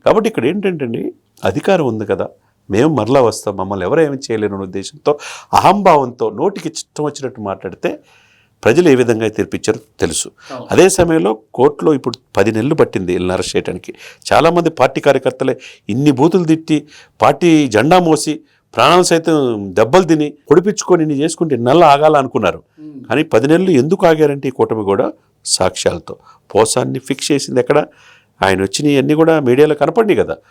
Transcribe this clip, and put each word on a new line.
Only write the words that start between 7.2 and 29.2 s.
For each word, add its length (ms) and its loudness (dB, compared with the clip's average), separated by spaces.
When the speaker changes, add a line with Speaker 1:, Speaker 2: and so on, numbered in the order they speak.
Speaker 1:
మాట్లాడితే 580 -8
ప్రజలు 260 4
ఏ 60 6
విధంగా 320 0
తీర్పిచ్చారో 520 -4
తెలుసు. 320 -6
Speaker 2:
అవును. 200 -16
Speaker 1:
అదే 180 6
సమయంలో 500 0
కోర్టులో 400 0
ఇప్పుడు 240 -4
పది 140 2
నెలలు 240 -2
పట్టింది 360 -2
వీళ్ళని 220 -2
అరెస్ట్ 220 -6
చేయడానికి. 380 -6
చాలామంది 360 2
పార్టీ 320 0
కార్యకర్తలే 560 0
ఇన్ని 220 2
బూతులు 320 2
తిట్టి, 440 -2
పార్టీ 460 2
జెండా 320 2
మోసి, 420 -2
ప్రాణాలు 280 4
సైతం 540 0
దెబ్బలు 280 4
తిని, 300 -2
పొడిపించుకొని 540 2
ఇన్ని 200 -2
చేసుకుంటే 320 -4
నెల 280 2
ఆగాలనుకున్నారు. 800 2
Speaker 2:
ఉమ్. 300 -20
Speaker 1:
కానీ 140 -2
పది 240 0
నెలలు 220 2
ఎందుకు 360 2
ఆగారంటే 420 2
ఈ 40 -2
కూటమి 320 -2
కూడా 300 -2
సాక్ష్యాలతో. 720 -4
పోసాన్ని 440 0
ఫిక్స్ 320 -8
చేసింది 280 -2
ఎక్కడ? 260 0
ఆయన 200 2
వచ్చినవన్నీ 520 0
కూడా 260 0